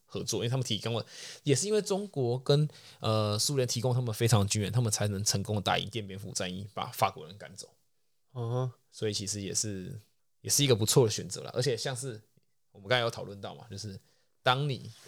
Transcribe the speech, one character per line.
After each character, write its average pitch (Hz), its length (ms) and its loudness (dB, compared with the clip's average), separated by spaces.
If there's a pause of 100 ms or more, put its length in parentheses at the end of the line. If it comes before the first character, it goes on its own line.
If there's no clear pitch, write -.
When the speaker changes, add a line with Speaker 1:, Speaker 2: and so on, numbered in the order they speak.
Speaker 1:
合 - 200 -6
作， 101 160 -2
因 - 20 0
为 120 60 0
他 127 80 0
们 131 80 0
提 107 160 -2
供 117 140 -2
了， - 120 -2 (380)
也 139 100 4
是 190 140 2
因 208 40 0
为 214 80 4
中 202 280 -2
国 127 320 0
跟， 147 280 4 (300)
呃， 107 400 2
苏 143 160 0
联 131 120 2
提 120 140 -2
供 123 140 2
他 110 60 2
们 117 120 -2
非 117 140 2
常 113 140 6
的 98 60 4
军 104 140 0
援， 95 120 0
他 123 80 2
们 113 100 2
才 104 160 0
能 101 160 -2
成 104 220 0
功 107 100 -2
地 101 80 0
打 90 160 2
赢 92 100 -4
奠 107 160 -6
边 95 140 -10
府 104 140 -10
战 92 200 -4
役， 98 220 -8
把 - 120 -6
法 110 220 0
国 80 160 -10
人 90 140 -16
赶 73 160 -16
走。 - 140 -16 (640)
Speaker 2:
嗯 117 180 -4
哼。 123 220 -2 (180)
Speaker 1:
所 - 180 -4
以 104 40 0
其 101 160 -4
实 101 120 -4
也 90 140 -6
是， 95 420 -4 (440)
也 - 100 -6
是 143 140 6
一 - 20 6
个 127 80 6
不 104 100 4
错 131 200 6
的 107 60 4
选 - 180 -4
择 - 140 -8
啦。 - 120 -10
而 123 80 0
且 127 140 0
像 131 200 -4
是 117 240 -8 (520)
我 - 80 -20
们 110 80 -10
刚 123 80 6
才 123 40 4
有 117 80 2
讨 101 140 -4
论 98 180 -12
到 101 140 -10
嘛， 69 160 -16
就 98 80 -10
是 101 180 -10 (460)
当 135 260 2
你， 113 220 -6 (180)